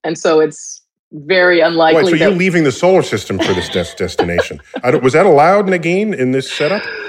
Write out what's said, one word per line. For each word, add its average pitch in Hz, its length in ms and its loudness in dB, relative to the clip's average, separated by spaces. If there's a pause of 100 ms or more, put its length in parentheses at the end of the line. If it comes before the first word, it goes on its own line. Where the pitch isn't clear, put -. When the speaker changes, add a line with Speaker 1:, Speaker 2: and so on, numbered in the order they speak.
Speaker 1:
and 160 120 -4
so 160 220 2
it's - 420 -4 (300)
very 175 480 2
unlikely 165 440 2
Speaker 2:
Wait, - 20 2
so 180 60 2
Speaker 1:
that 160 100 2
Speaker 2:
you're 180 100 4
leaving 175 320 0
the 139 80 2
solar 175 320 2
system 101 360 -6
for - 140 -2
this 87 140 -4
des-, 87 260 -6
Speaker 1:
<laughs> - 40 -18
Speaker 2:
destination? 85 640 -6 (240)
I 127 60 2
don't, 123 120 0
was 127 80 2
that 160 140 2
allowed, 180 400 4
Nagin, 185 520 -2
in 127 140 0
this 131 180 -2
setup? 175 320 -4 (280)